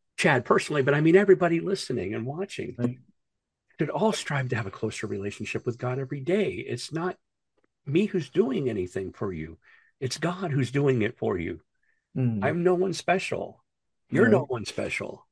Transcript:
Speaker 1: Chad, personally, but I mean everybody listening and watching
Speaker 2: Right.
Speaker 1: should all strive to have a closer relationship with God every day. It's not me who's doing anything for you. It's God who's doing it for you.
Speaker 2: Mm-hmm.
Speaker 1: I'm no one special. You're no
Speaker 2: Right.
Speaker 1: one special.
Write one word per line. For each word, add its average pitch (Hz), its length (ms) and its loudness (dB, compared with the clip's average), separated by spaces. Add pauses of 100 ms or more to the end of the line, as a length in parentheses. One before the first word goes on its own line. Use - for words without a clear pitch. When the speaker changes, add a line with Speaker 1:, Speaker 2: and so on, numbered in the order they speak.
(160)
Speaker 1:
Chad, 139 280 4
personally, 151 380 2
but 143 120 4
I 147 60 2
mean 165 160 6
everybody 180 440 6
listening 117 540 -4
and 113 100 -4
watching 131 540 -8
Speaker 2:
Right. 123 200 -2 (800)
Speaker 1:
should 147 120 0
all 202 220 2
strive 135 380 -2
to 123 60 0
have 107 100 -4
a 98 40 -8
closer - 380 -6
relationship 104 580 -6
with 120 120 -4
God 127 200 -4
every 135 220 -6
day. 175 460 -2
It's - 260 -8
not 165 240 -4 (680)
me 175 220 2
who's 185 240 -2
doing 190 400 2
anything 92 420 -4
for 101 200 -6
you. 80 260 -10 (420)
It's 131 180 -4
God 170 340 -2
who's 127 180 0
doing 135 320 2
it - 160 -2
for 110 180 -2
you. 85 240 -6 (560)
Speaker 2:
Mm-hmm. 117 280 0
Speaker 1:
I'm 160 180 0
no 180 120 4
one 180 180 0
special. - 720 -2 (460)
You're 190 180 6
no 208 120 8
Speaker 2:
Right. - 100 -6
Speaker 1:
one 113 140 -4
special. - 680 -6